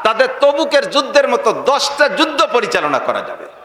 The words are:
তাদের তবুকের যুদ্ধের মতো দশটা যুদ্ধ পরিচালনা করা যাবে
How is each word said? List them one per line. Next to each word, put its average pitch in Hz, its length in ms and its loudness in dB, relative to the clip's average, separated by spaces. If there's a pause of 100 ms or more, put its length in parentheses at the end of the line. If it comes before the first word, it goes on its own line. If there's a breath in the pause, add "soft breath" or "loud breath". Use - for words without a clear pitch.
তাদের 220 240 2 (120)
তবুকের 285 500 2
যুদ্ধের 269 380 2
মতো 233 260 0
দশটা - 560 0
যুদ্ধ 294 420 0
পরিচালনা 160 480 0
করা 113 220 -2
যাবে - 240 -12 (200)